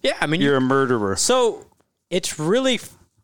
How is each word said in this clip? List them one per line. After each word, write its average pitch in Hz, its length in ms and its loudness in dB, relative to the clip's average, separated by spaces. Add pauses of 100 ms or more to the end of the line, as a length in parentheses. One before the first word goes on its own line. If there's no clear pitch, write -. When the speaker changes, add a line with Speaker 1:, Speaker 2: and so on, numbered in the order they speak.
Speaker 1:
Yeah, 269 180 -2
I 165 60 0
mean, 151 160 0
Speaker 2:
You're 143 120 4
Speaker 1:
you 135 40 4
Speaker 2:
a 131 40 2
murderer. 127 560 2
Speaker 1:
So 240 500 0 (420)
it's - 300 -6
really 233 360 0
f-, - 220 -14 (260)